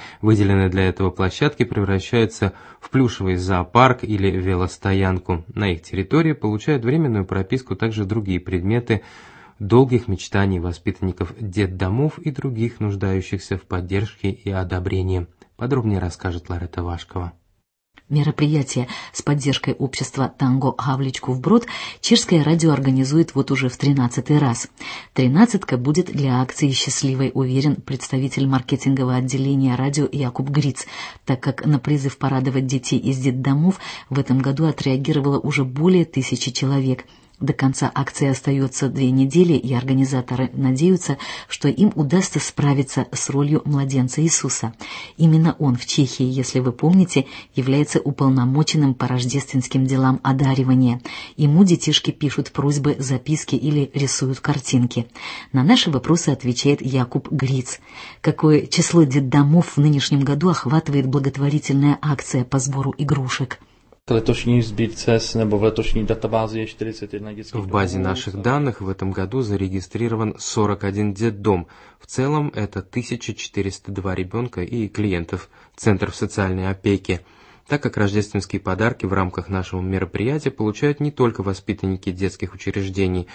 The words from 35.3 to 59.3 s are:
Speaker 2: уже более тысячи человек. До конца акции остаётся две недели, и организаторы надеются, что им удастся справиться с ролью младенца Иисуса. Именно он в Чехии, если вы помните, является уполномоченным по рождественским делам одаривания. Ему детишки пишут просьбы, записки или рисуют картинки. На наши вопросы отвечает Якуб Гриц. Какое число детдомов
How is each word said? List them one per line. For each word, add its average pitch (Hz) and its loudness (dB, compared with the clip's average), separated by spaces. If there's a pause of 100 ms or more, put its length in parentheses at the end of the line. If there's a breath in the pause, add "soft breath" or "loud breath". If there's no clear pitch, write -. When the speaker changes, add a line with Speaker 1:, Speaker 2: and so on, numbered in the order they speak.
Speaker 2:
уже 143 0
более 160 4
тысячи 131 -4
человек. 135 0 (360 soft breath)
До 135 0
конца 131 0
акции 139 -2
остаётся 135 0
две 131 0
недели, 139 6
и 131 0
организаторы 131 0
надеются, 135 2 (300 loud breath)
что - -2
им 185 4
удастся 160 0
справиться 135 0
с - -6
ролью 143 2
младенца 139 0
Иисуса. 135 -2 (440 loud breath)
Именно 160 6
он 139 2
в - -4
Чехии, 131 0
если 131 -2
вы 127 0
помните, 165 4 (300 loud breath)
является 139 2
уполномоченным 135 2
по 123 -2
рождественским 127 -2
делам 131 2
одаривания. 131 2 (340 loud breath)
Ему 156 6
детишки 156 2
пишут - -4
просьбы, 147 0
записки 139 -4
или 147 0
рисуют 135 -2
картинки. 123 -2 (440 loud breath)
На 131 2
наши 185 4
вопросы 156 0
отвечает 135 0
Якуб 127 -2
Гриц. 131 -2 (400 loud breath)
Какое 151 4
число 170 4
детдомов 143 4